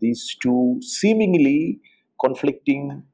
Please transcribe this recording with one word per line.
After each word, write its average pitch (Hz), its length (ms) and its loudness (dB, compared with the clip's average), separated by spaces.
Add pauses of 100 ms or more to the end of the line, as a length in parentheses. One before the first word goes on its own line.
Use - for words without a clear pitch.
these 120 400 -4
two 123 400 2
seemingly 180 1000 2 (400)
conflicting 139 840 -2 (120)